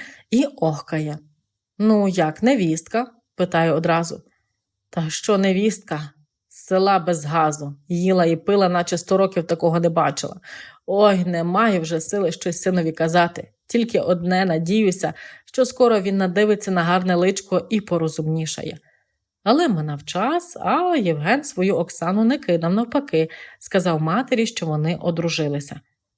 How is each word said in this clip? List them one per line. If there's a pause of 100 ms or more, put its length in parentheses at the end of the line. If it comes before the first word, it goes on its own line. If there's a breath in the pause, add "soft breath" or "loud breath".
(320 loud breath)
і
охкає. (600)
«Ну,
як
невістка?» (240)
питаю
одразу. (680)
«Та
що
невістка? (400)
З
села
без
газу. (120)
Їла
і
пила,
наче
сто
років
такого
не
бачила. (460 loud breath)
Ой,
немає
вже
сили
щось
синові
казати. (160)
Тільки
одне
надіюся, (320 loud breath)
що
скоро
він
надивиться
на
гарне
личко
і
порозумнішає». (680)
Але
минав
час,
а
Євген
свою
Оксану
не
кидав,
навпаки, (300 loud breath)
сказав
матері,
що
вони
одружилися. (360)